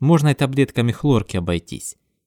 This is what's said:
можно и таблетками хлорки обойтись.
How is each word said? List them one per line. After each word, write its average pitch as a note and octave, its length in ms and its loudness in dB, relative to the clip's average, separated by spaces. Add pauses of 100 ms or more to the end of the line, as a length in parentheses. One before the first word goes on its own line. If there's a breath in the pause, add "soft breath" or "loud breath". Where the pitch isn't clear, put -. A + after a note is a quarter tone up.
можно D3 300 4
и C#3 40 2
таблетками C3 560 0
хлорки A#2 460 0
обойтись. E2+ 600 -6 (300)